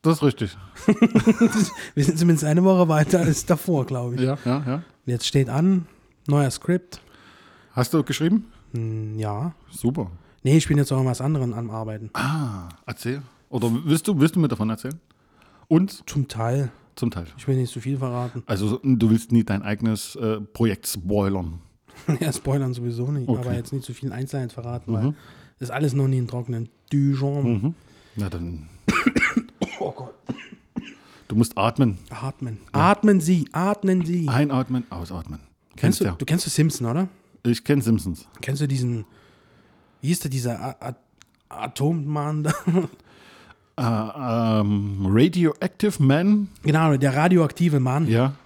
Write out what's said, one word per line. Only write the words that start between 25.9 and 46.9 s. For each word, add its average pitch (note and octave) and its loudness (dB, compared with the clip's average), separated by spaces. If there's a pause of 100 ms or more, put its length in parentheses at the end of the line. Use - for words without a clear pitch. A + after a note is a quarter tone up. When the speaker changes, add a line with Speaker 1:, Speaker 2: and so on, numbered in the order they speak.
Speaker 2:
noch C3+ 2
nie C3 0
in B2 -2
trockenen A#2 -8 (200)
Tüchern. C#3 0
Speaker 1:
Mhm. A#2+ 0 (400)
Na G#2 -4
dann. E2+ -8 (200)
<coughs> - 0 (360)
Speaker 2:
Oh - -4
Gott. - -14 (1120)
Speaker 1:
Du A2 -6
musst A2+ 2
atmen. A2 2 (140)
Speaker 2:
Atmen. A#2 -10 (140)
Speaker 1:
Ja. D#3+ 4
Speaker 2:
Atmen G3+ 4
Sie, E3 2
atmen F#3 0
Sie. E3+ -2
Speaker 1:
Einatmen, B2+ 0
ausatmen. E2+ -10 (300)
Speaker 2:
Kennst - -20
Speaker 1:
Kennst - 2
Speaker 2:
du, - 2
Speaker 1:
ja. F#2+ 0
Speaker 2:
du E2+ -6
kennst F3 0
du D#3 -6
Simpson, D3+ 0
oder? E3 0 (360)
Speaker 1:
Ich A#2 0
kenn C#3+ 2
Simpsons. G#2 0 (140)
Speaker 2:
Kennst C3+ -4
du D3 -2
diesen, B2 -2 (960)
wie - -4
hieß E3+ 0
der, D3 -8
dieser A#2+ -4
A-, B2 -10
A-, A#2+ -12 (680)
Atommann D3+ -2
da? D#3 0
<laughs> - -14 (1120)
Speaker 1:
Äh, - -6 (800)
ähm, G2+ 0
Radioactive E3+ 2
Man? F#3+ 4 (140)
Speaker 2:
Genau, D#3 4